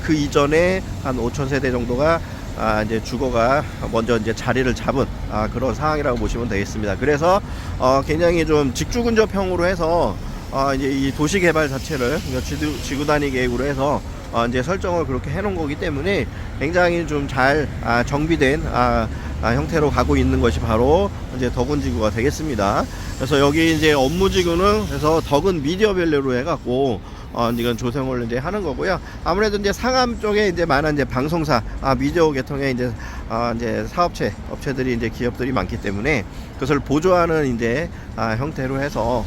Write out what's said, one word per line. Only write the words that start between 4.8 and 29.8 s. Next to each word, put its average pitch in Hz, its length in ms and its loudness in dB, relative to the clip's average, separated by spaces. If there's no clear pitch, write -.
아, 107 180 -2
그런 117 280 -2
상황이라고 147 420 0
보시면 117 320 -2
되겠습니다. 101 480 -2
그래서, 151 440 2
어, 131 280 4
굉장히 165 400 2
좀 147 280 2
직주 233 300 -2
근접형으로 196 640 2
해서, 165 500 2
어, 135 220 0
이제 135 160 0
이 139 240 0
도시 151 260 0
개발 156 300 4
자체를, 135 500 -2
그러니까 131 220 -4
지구, 151 400 -4
지구 147 240 -2
단위 147 260 2
계획으로 127 340 0
해서, 135 360 0
어, 117 160 2
이제 127 140 0
설정을 175 440 0
그렇게 135 240 -4
해놓은 190 260 -2
거기 151 200 -4
때문에 160 520 -2
굉장히 170 480 2
좀 143 200 -2
잘, 135 400 2
아, 117 200 2
정비된, 147 640 2
아, 120 400 2
아, 110 120 2
형태로 151 380 2
가고 127 260 2
있는 131 240 2
것이 117 180 2
바로 127 500 2
이제 123 140 -2
덕운지구가 127 580 0
되겠습니다. 117 720 0
그래서 135 240 0
여기 160 340 4
이제 151 200 4
업무지구는 185 960 2
그래서 151 340 2
덕은 156 400 0
미디어밸리로 165 760 2
해갖고, 127 640 -2
어, 117 200 0
이건 120 260 -2
조성을 123 480 -4
이제 117 120 -4
하는 185 260 -4
거고요. 156 360 -2
아무래도 202 340 0
이제 202 140 0
상암 247 480 0